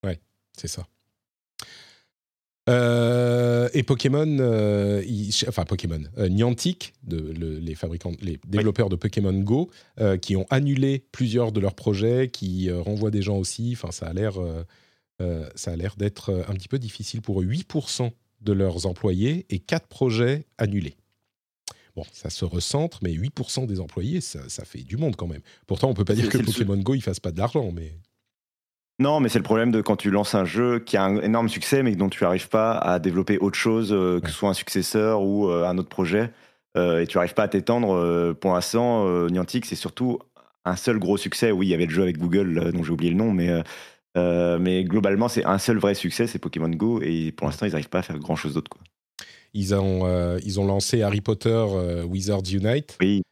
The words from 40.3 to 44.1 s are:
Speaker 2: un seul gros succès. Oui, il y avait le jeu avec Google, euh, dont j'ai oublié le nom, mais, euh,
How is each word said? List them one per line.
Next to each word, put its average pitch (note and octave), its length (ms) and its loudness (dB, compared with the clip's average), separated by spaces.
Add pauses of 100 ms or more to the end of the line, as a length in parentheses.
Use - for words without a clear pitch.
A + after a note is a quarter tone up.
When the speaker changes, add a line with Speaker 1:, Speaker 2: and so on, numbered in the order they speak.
Speaker 2:
un F#2 100 0
seul A2+ 220 0
gros G2 200 2
succès. G#2+ 340 0
Oui, G2 160 2
il - 20 2
y F2 60 4
avait E2+ 100 2
le D#2 80 -4
jeu F2+ 80 2
avec F2+ 160 2
Google, F2 400 2
euh, E2+ 140 0
dont F2 120 -2
j'ai D#2 80 -2
oublié E2+ 200 2
le F2 60 2
nom, A2+ 140 2
mais, F2 180 2
euh, E2+ 120 2 (560)